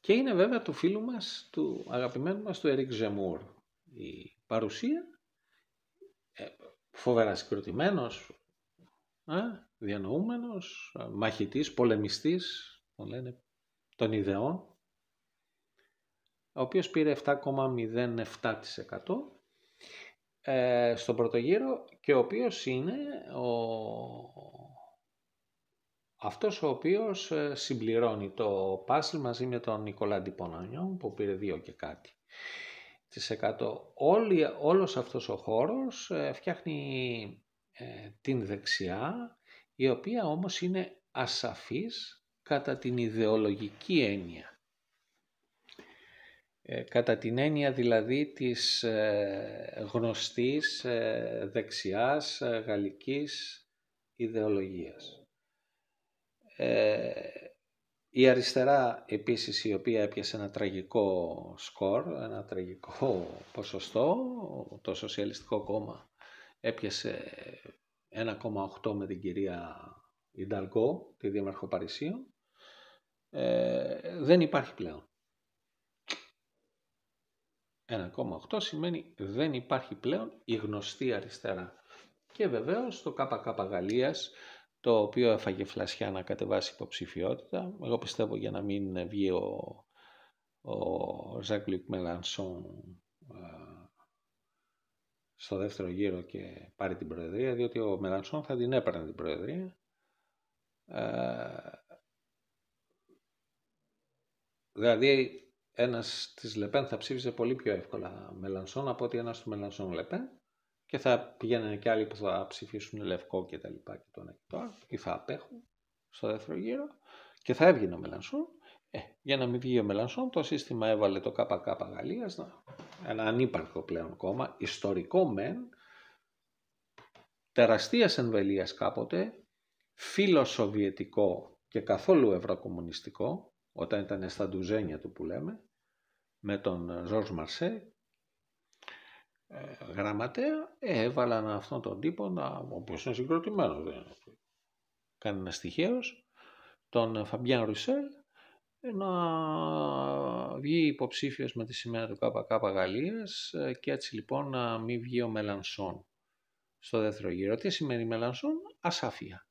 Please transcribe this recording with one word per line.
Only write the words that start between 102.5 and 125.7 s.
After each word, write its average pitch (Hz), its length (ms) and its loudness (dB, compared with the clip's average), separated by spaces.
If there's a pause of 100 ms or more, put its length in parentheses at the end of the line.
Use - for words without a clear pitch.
δηλαδή, 120 680 4 (380)
ένας 120 580 0
της 110 200 -8
Λεπέν 123 300 2
θα 117 100 -4
ψήφιζε 123 360 -4
πολύ 120 220 0
πιο 117 180 0
εύκολα 95 600 -6
Μελανσόν 95 560 -4
από 123 160 -2
ότι 120 140 -2
ένας 117 240 -6
του - 60 -8
Μελανσόν 101 440 -6
Λεπέν 175 380 -4 (560)
και 143 120 -4
θα 120 400 2
πηγαίνανε 110 380 0
και 110 140 0
άλλοι 110 160 4
που 104 100 -10
θα 98 300 0
ψηφίσουν - 560 -10
λευκό 90 440 -2
και 80 120 -12
τα - 100 -12
λοιπά - 280 -14
και - 140 -20
το - 100 -20
ένα - 120 -16
και - 140 -20
το - 120 -8
άλλο 233 160 -10 (120)
και - 120 -8
θα - 140 -4
απέχουν - 500 -8 (460)
στο - 200 -6
δεύτερο 107 300 -4
γύρο 247 280 -4 (560)
και 190 120 2
θα 160 120 8
έβγαινε 107 280 6
ο 85 40 -8
Μελανσόν. - 480 -6 (440)
Ε, - 80 -8 (240)
για 139 140 2
να 127 100 2
μην 120 140 0
βγει 123 180 4
ο 107 60 4
Μελανσόν, 117 460 0
το 165 120 2
σύστημα 120 460 0
έβαλε 104 320 6
το - 160 -2
K - 120 4
K - 440 -2
Γαλλίας, 214 440 -4
να, - 260 -14 (440)
ένα 110 160 -2
ανύπαρκτο 110 600 0
πλέον 85 340 -6
κόμμα, 110 420 -2
ιστορικό 98 680 2
μεν, 151 440 -2 (1800)